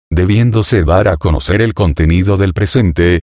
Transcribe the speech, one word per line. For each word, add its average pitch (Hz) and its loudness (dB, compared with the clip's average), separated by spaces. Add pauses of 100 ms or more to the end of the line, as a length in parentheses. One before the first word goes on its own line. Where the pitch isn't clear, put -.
(100)
debiéndose 104 0
dar 90 2
a 90 -2
conocer 92 -2
el 113 0
contenido 90 0
del 95 0
presente, 87 0 (160)